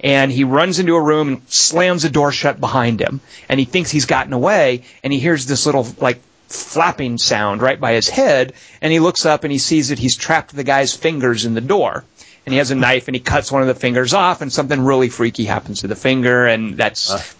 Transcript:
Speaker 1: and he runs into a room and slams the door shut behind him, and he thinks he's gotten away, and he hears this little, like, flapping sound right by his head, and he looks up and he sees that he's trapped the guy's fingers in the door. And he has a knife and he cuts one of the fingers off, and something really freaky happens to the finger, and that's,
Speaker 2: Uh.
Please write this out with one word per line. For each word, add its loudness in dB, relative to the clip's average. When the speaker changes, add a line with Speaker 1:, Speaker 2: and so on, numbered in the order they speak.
Speaker 1:
and 2
he 2
runs 2
into 2
a 2
room 2
and -4
slams 0
the 0
door 0
shut -2
behind 0
him, -4
and 2
he 0
thinks -2
he's 0
gotten -2
away, 2
and -2
he 0
hears 0
this -2
little, 2
like, 0
flapping -2
sound 0
right 0
by 0
his 0
head, 2
and 0
he 4
looks 2
up 2
and -4
he -2
sees 0
that -4
he's 0
trapped -2
the -8
guy's 2
fingers -2
in -2
the -2
door. -2
And -6
he 2
has 0
a 0
knife 2
and -6
he -4
cuts -2
one 2
of 2
the 2
fingers 0
off, 2
and -8
something -2
really 4
freaky -2
happens -6
to -6
the -4
finger, 2
and -2
that's, -2
Speaker 2:
Uh. -4